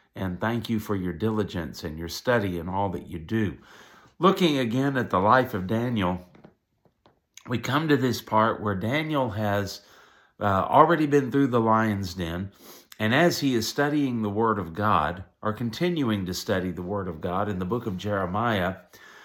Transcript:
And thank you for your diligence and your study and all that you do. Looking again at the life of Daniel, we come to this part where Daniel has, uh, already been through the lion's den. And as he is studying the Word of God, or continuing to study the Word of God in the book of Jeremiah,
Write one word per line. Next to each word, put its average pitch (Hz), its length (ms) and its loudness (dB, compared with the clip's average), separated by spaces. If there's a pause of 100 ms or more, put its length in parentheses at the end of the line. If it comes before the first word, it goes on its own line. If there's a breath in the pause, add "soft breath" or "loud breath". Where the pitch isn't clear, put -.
(160 loud breath)
And 92 260 -6
thank 113 260 -2
you 113 120 0
for 101 160 -4
your 90 180 -4
diligence 92 720 -4
and 78 160 -8
your 85 80 -8
study 98 500 -2
and 82 100 -8
all 98 220 -2
that - 160 -8
you 87 140 -10
do. 98 380 -2 (600 loud breath)
Looking 170 400 4
again 131 400 0
at 117 140 -2
the 92 80 2
life 123 340 4
of 95 140 -4
Daniel, 113 580 -2 (1200)
we 120 120 -2
come 156 280 0
to 147 100 6
this 120 240 0
part 110 420 2
where 104 100 0
Daniel 131 580 -2
has, 101 500 -2 (580 soft breath)
uh, 104 60 -2
already 151 600 4
been 139 240 4
through 139 180 4
the 120 120 2
lion's 110 560 2
den. 90 360 -6 (460 loud breath)
And 107 160 0
as 160 280 2
he 135 120 2
is 107 140 0
studying 143 540 0
the 104 80 0
Word 107 280 2
of 82 160 -6
God, 90 500 2 (200)
or 107 100 0
continuing 120 720 -2
to 90 80 -4
study 92 380 -2
the 85 100 -8
Word 95 260 -4
of 80 140 -8
God 95 260 -2
in 95 120 -4
the 90 60 -4
book 117 200 -4
of 92 120 -6
Jeremiah, 98 800 -2 (480 loud breath)